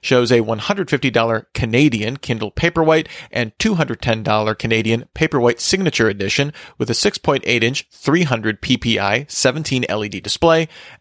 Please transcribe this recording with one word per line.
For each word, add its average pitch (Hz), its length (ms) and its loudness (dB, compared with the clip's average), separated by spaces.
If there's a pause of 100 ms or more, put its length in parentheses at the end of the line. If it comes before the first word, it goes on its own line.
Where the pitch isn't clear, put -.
shows 123 300 2
a 120 100 6
one 110 200 -4
hundred 202 280 -4
fifty 131 220 0
dollar 113 420 0
Canadian 117 640 2
Kindle 110 360 -6
Paperwhite 160 560 2 (240)
and 113 260 -4
two 220 160 0
hundred 131 280 -2
ten 110 200 -2
dollar 107 320 0
Canadian 113 600 0
Paperwhite 131 420 2
Signature 165 500 0
Edition 101 440 -2 (260)
with 123 100 -2
a 117 60 -2
six - 240 0
point 139 260 -2
eight 117 200 0
inch, 131 260 -2
three 165 320 0
hundred 110 400 -2
P 123 140 2
P 113 240 0
I, 107 280 -2
seventeen 135 600 -2
L 104 160 -2
E 104 40 -6
D 98 120 -8
display, 160 480 2 (320)